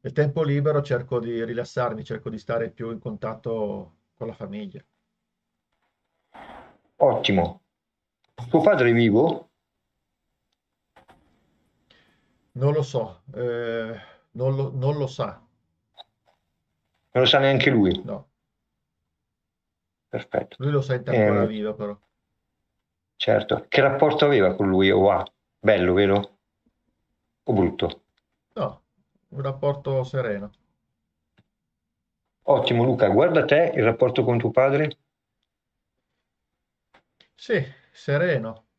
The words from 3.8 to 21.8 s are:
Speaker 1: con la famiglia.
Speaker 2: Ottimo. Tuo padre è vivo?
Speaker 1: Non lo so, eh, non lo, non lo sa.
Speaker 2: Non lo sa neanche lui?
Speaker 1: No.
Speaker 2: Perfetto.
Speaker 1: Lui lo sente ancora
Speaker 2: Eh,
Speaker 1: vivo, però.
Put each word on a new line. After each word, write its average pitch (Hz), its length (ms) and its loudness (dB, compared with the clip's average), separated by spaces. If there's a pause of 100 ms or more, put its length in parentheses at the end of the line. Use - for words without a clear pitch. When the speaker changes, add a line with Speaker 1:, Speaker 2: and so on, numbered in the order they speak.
Speaker 1:
con 113 120 -12
la 110 60 -12
famiglia. - 480 -14 (2250)
Speaker 2:
Ottimo. 95 640 0 (880)
Tuo 160 120 2
padre 156 280 4
è 117 40 4
vivo? 117 560 2 (3000)
Speaker 1:
Non 139 200 0
lo 151 100 2
so, - 380 -6 (140)
eh, 117 600 -6 (360)
non 131 240 -2
lo, 135 180 -4
non 135 240 -2
lo 139 100 -4
sa. 117 200 -8 (1800)
Speaker 2:
Non 127 120 2
lo - 20 6
sa 139 140 4
neanche 135 300 4
lui? 107 340 2
Speaker 1:
No. - 240 -12 (1800)
Speaker 2:
Perfetto. - 520 -8
Speaker 1:
Lui 143 120 -4
lo 143 100 0
sente 127 340 -4
ancora 101 280 2
Speaker 2:
Eh, 110 40 0
Speaker 1:
vivo, 107 280 -6
però. 104 220 -10 (1160)